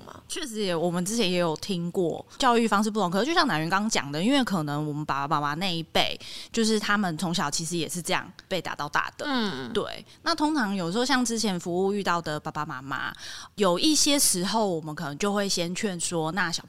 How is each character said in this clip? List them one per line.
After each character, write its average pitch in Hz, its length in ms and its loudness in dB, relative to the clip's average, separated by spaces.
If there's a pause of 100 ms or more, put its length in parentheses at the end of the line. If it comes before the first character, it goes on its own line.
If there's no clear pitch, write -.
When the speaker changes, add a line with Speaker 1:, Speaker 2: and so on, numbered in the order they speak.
Speaker 1:
吗？ - 80 -18 (140)
Speaker 2:
确 330 180 -8
实 214 140 -6
也， 185 160 0
我 170 140 2
们 175 120 0
之 196 140 -2
前 202 160 2
也 180 60 2
有 165 180 2
听 175 340 -4
过 170 320 0 (140)
教 240 220 6
育 233 100 2
方 208 160 2
式 220 60 0
不 214 100 0
同， 175 100 2
可 190 100 2
是 220 40 4
就 302 80 -2
像 339 160 4
乃 160 140 2
云 165 80 -2
刚 202 180 2
讲 143 240 -2
的， 151 100 -2
因 220 80 2
为 277 140 4
可 185 200 0
能 147 220 -2
我 151 60 -2
们 147 100 -2
爸 139 240 -2
爸 156 100 0
妈 147 40 2
妈 147 140 -2
那 180 200 -2
一 165 100 -4
辈， 131 360 0 (320)
就 226 100 2
是 220 160 4
他 208 200 2
们 180 180 0
从 170 180 0
小 165 160 0
其 165 140 -4
实 165 100 -4
也 165 140 -2
是 175 140 -6
这 185 100 -2
样 156 180 -2 (160)
被 185 140 -2
打 - 140 -6
到 147 120 -6
大 - 300 0
的。 - 100 -6
Speaker 1:
嗯。 196 460 -2
Speaker 2:
对， - 320 -4 (200)
那 330 100 0
通 302 200 2
常 208 220 0
有 170 160 -2
时 208 60 0
候 240 80 2
像 254 180 2
之 233 140 0
前 202 200 0
服 175 240 0
务 196 80 2
遇 208 120 0
到 175 180 2
的 156 180 -4
爸 151 120 -8
爸 151 160 -6
妈 135 160 -10
妈， 135 280 -6 (440)
有 180 240 4
一 311 160 4
些 285 240 4
时 185 260 2
候 208 240 2
我 165 140 -2
们 156 120 -8
可 160 120 -6
能 143 100 -6
就 202 160 0
会 202 160 0
先 175 260 0
劝 185 240 -2
说， 160 340 0
那 180 200 0
小 - 160 -4